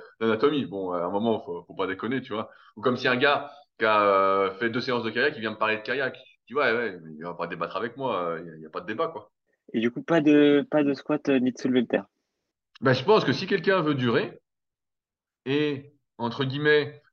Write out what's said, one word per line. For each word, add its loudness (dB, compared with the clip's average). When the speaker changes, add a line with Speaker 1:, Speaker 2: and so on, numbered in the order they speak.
Speaker 1:
d'anatomie. 2
Bon, -6
à -2
un -4
moment, 0
faut, -10
faut -20
pas -4
déconner, -4
tu -12
vois. -8
Ou -16
comme 0
si -2
un 2
gars 2
qui 2
a, 4
euh, 4
fait -2
deux -2
séances -2
de -4
kayak, 0
qui -12
vient -4
me -10
parler 0
de -10
kayak, -4
je -20
dis, -10
ouais, 2
ouais, -4
mais -18
il -16
va -8
pas -6
débattre -8
avec -6
moi, -4
euh, -4
il -14
y -16
a, -18
il -18
y -16
a -18
pas -10
de -14
débat, -4
quoi. -14
Speaker 2:
Et 0
du 0
coup, -12
pas 2
de, 6
pas 0
de 0
squat, -4
euh, 4
ni 0
de -14
soulevé 0
de -4
terre. 0
Speaker 1:
Ben, 4
je 0
pense 4
que 2
si -2
quelqu'un 0
veut 0
durer -2
et, -2
entre -4
guillemets, 2